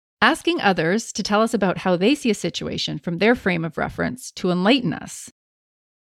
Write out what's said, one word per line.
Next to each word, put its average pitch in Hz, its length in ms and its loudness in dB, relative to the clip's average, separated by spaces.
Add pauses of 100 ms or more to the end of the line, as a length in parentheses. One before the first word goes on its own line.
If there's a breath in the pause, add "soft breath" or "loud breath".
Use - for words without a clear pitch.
(200)
Asking 320 400 2
others 185 520 0
to 208 100 -6
tell 208 200 2
us 226 120 0
about 190 240 2
how 180 180 2
they 202 180 4
see 254 160 -2
a - 40 4
situation - 640 -6
from 170 200 -4
their 226 160 4
frame 175 300 -2
of 160 140 -6
reference - 540 -4
to - 180 -2
enlighten 185 420 2
us. - 380 -12 (760)